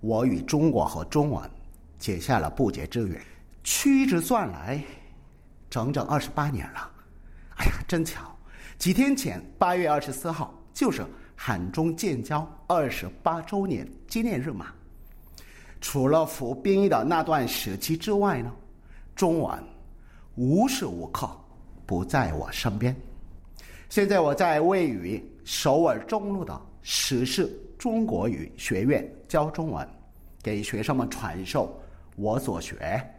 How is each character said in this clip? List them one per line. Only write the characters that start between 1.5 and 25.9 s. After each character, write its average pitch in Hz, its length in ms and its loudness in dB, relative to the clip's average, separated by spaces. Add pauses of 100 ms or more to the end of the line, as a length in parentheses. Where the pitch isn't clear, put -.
结 95 220 -4
下 113 220 2
了 76 100 -2
不 113 220 2
解 - 160 -6
之 117 180 -2
缘， 82 140 -4 (420)
屈 269 420 4
指 180 160 4
算 185 300 2
来 113 320 -6 (880)
整 127 220 -2
整 135 140 0
二 147 120 2
十 - 120 -2
八 147 180 0
年 107 240 -4
了。 - 180 -10 (680)
哎 - 60 4
呀， - 80 6 (120)
真 165 180 2
巧！ - 320 -10 (420)
几 180 140 2
天 277 220 6
前 107 260 -4 (160)
八 180 200 4
月 180 120 2
二 147 120 4
十 143 120 -6
四 165 200 -4
号 151 200 -6 (220)
就 254 160 2
是 131 160 -4 (300)
韩 95 340 -2
中 160 260 0
建 160 240 0
交 151 240 -2 (220)
二 156 240 4
十 - 180 -6 (140)
八 165 200 2
周 196 220 -2
年 139 240 -2 (200)
纪 226 160 0
念 196 160 0
日 147 100 -4
嘛。 98 160 -8 (1120)
除 131 280 0
了 156 180 6
服 131 260 -6
兵 196 300 4
役 202 60 6
的 120 160 4
那 160 180 2
段 156 240 2
时 98 320 -4
期 160 180 0
之 160 140 -4
外 202 320 2
呢， 120 100 -6 (640)
中 170 260 4
文 - 240 -2 (720)
无 151 320 4
时 262 160 -2
无 85 240 -6
刻 - 200 -4 (580)
不 92 180 0
在 120 300 2
我 73 180 -4
身 104 260 -2
边。 123 160 2 (960)
现 202 200 4
在 196 120 6
我 156 140 4
在 170 260 4
位 175 260 4
于 101 340 -2 (240)
首 147 400 4
尔 139 200 4